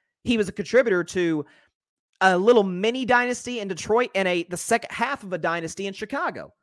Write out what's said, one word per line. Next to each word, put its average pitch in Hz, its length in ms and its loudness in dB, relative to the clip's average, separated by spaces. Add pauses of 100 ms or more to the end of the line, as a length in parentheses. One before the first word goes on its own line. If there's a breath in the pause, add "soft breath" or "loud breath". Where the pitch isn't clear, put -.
(240)
He 233 140 0
was 202 100 2
a - 60 -8
contributor 208 500 2
to 165 420 -2 (760 soft breath)
a 190 160 6
little 214 260 6
mini 208 400 -2
dynasty 247 560 0
in 202 80 -8
Detroit 208 480 0
and 190 100 2
a, 180 180 0
the 175 120 -10
second - 340 -2
half 262 340 -4
of 185 100 -10
a 175 40 -4
dynasty 165 480 -4
in 196 80 -8
Chicago. 214 680 -8